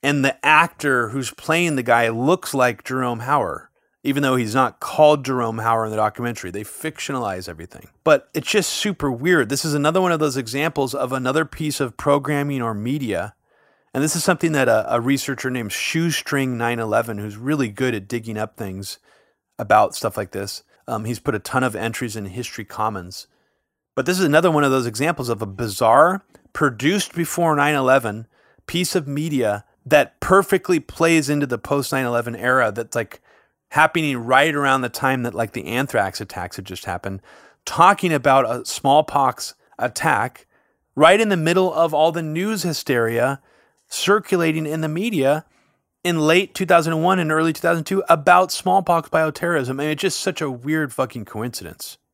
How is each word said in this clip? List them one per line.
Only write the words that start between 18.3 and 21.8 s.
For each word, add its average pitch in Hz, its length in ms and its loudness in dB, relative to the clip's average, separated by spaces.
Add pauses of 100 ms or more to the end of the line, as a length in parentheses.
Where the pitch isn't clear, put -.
up 107 200 -6
things 98 420 -10 (580)
about 104 380 2
stuff - 220 -4
like 104 140 -6
this, 98 320 -8 (240)
um, 110 180 -6
he's 113 140 -6
put - 160 -2
a 104 40 -2
ton 127 240 -2
of 113 120 -2
entries 113 400 -6